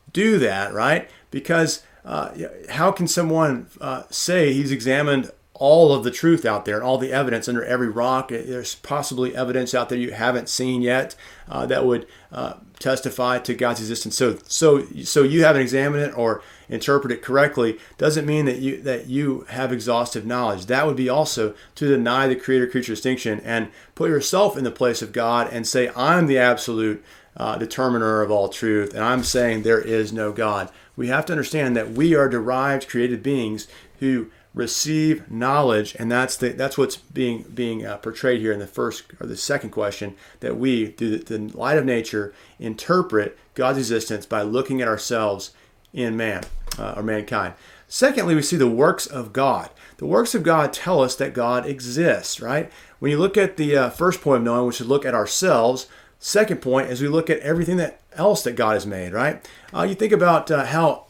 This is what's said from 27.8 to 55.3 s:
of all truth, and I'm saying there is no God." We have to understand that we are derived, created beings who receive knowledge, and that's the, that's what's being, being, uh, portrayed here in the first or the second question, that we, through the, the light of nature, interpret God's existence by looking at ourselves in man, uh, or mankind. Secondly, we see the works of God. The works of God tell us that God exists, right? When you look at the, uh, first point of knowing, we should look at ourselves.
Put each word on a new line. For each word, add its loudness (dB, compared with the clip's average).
of 0
all 2
truth, -2
and -4
I'm 0
saying 0
there 4
is 0
no -4
God." -2
We -4
have 0
to -4
understand 0
that -2
we 4
are 6
derived, -2
created -2
beings -4
who -2
receive -2
knowledge, 2
and -4
that's 0
the, -2
that's -4
what's 2
being, -4
being, -4
uh, -8
portrayed -2
here 0
in -2
the -10
first -6
or -10
the -10
second -4
question, -6
that -4
we, 0
through -4
the, -8
the -10
light 0
of 2
nature, -2
interpret 0
God's 0
existence -4
by -2
looking -2
at -2
ourselves -2
in -4
man, -4
uh, -8
or -6
mankind. -4
Secondly, 2
we 2
see -2
the 6
works 2
of -10
God. 0
The -8
works 2
of -2
God 2
tell 2
us 0
that -4
God 0
exists, -2
right? -4
When 0
you 0
look 0
at 2
the, 2
uh, 4
first 0
point 4
of 0
knowing, 2
we -2
should -8
look 2
at -2
ourselves. 2